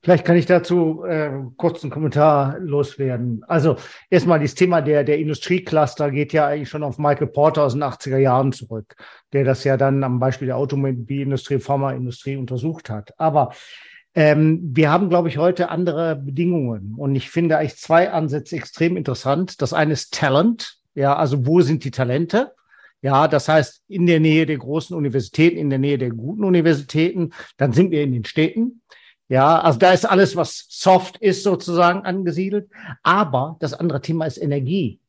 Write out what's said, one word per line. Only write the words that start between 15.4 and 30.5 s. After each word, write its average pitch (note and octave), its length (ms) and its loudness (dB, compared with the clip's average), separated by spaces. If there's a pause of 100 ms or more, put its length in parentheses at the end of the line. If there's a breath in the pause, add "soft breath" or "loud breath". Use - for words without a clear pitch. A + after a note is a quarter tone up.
andere E3 460 -2
Bedingungen. C3+ 840 -4
Und C#3 180 -4
ich B2+ 140 -6
finde E3 300 0
eigentlich D#3 180 -6
zwei E3+ 340 2
Ansätze D#3 440 -4
extrem E3 420 -2
interessant. C#3+ 640 -4
Das C3+ 100 -2
eine D#3 220 0
ist - 220 -8
Talent. D#3+ 640 0 (160)
Ja, C#3+ 200 2
also C#3+ 300 0
wo E3 160 4
sind D3+ 220 0
die C3 80 -8
Talente? D#3+ 640 -2 (500 soft breath)
Ja, C#3 240 4
das D3+ 200 0
heißt, D#3 400 0
in F3+ 200 0
der E3 120 4
Nähe D#3 280 4
der D3+ 100 -4
großen D3+ 380 -8
Universitäten, D3 640 0
in D3+ 120 -4
der C3+ 80 -2
Nähe C#3 220 0
der B2 100 -4
guten C3+ 340 -8
Universitäten, E3 880 0 (240 loud breath)
dann C#3 140 0
sind E3+ 200 2
wir D3+ 100 0
in C#3 120 -2
den A2+ 120 -4
Städten. A3+ 560 -2 (460 soft breath)
Ja, C#3 340 4
also D3 180 2
da F3+ 140 6
ist F3 100 2
alles, G3 320 2
was - 320 -6